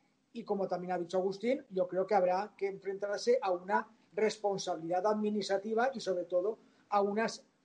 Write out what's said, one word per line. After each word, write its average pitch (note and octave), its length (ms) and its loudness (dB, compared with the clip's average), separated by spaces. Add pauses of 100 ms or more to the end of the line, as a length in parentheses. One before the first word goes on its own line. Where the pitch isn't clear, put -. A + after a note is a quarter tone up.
(340)
Y A3+ 100 -10
como G3 240 -2
también F3+ 260 -4
ha F3 40 0
dicho F3 200 -4
Agustín, G3 520 0
yo F#3 180 0
creo F#3 180 0
que G#3+ 100 2
habrá F#3 420 2
que G3 100 -2
enfrentarse G3 760 0
a F#3+ 100 2
una F#3 360 0 (260)
responsabilidad F#3+ 920 0
administrativa G#3+ 880 0
y, A3+ 60 -8
sobre F3 260 -2
todo, F3+ 320 0 (320)
a G3+ 120 4
unas G#3 440 0 (200)